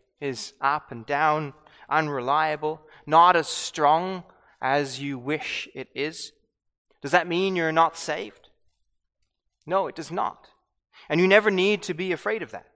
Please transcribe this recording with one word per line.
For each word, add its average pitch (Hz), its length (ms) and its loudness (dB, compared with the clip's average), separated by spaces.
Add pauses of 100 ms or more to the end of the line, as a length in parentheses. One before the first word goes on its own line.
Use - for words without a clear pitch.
(200)
is 135 400 -8
up 143 300 -2
and 117 160 -14
down, 151 480 0 (340)
unreliable, 151 920 -2 (260)
not 170 300 8
as 160 100 0
strong 175 800 0 (360)
as 131 400 -2
you 139 200 -6
wish - 520 -6
it 131 220 -12
is, 147 380 -8 (680)
does 139 120 -8
that 170 160 4
mean 185 280 0
you're 165 160 0
not 160 240 2
saved? 180 520 -8 (1160)
No, 175 200 0
it - 80 -10
does 143 160 -12
not. 180 380 -6 (600)
And 160 120 2
you 185 60 6
never 208 240 6
need 196 340 2
to 180 100 -6
be 180 180 -4
afraid 208 300 -4
of - 80 -12
that. - 260 -14